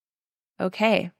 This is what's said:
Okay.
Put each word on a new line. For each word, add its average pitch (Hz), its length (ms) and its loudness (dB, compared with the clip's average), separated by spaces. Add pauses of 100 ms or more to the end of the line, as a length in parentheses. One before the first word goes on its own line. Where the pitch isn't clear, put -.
(600)
Okay. 185 600 0